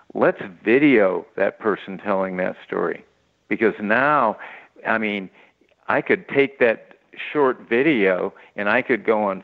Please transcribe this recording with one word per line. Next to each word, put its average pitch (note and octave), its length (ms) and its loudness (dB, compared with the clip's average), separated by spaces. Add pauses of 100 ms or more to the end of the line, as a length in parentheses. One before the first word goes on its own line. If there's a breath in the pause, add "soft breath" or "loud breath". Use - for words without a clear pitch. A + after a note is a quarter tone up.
(140)
let's D3+ 280 0 (220)
video G#2+ 600 4 (100)
that G2 240 -2
person F#2+ 380 -4
telling F#2+ 400 -4
that F#2+ 180 -4 (100)
story. F2 400 -4 (440)
Because G#2 320 0
now, A#2+ 560 0 (500 loud breath)
I A2+ 100 0
mean, G#2 320 -4 (580 soft breath)
I C3 140 0
could F#2+ 280 -2
take C#3 300 0
that A2+ 380 0 (340)
short C3+ 280 0 (100)
video G2+ 640 0 (220 loud breath)
and G#2 140 -4
I A#2+ 120 2
could A2+ 240 -2
go G#2+ 200 2
on F#2+ 180 -4